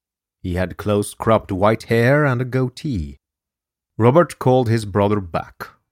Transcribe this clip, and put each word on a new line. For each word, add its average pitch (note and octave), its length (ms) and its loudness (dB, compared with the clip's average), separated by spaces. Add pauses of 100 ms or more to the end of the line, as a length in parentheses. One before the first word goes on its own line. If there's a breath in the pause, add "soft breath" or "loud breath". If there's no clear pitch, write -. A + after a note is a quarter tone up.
(440)
He F2+ 120 -4
had F2+ 200 -4
close-cropped G#2 800 0
white G2+ 300 0
hair B2 420 2
and B2+ 160 -2
a B2+ 40 -4
goatee. B2 680 -4 (840)
Robert C3 420 4
called B2+ 280 2
his A2+ 160 0
brother G2+ 380 0
back. - 480 -10 (220)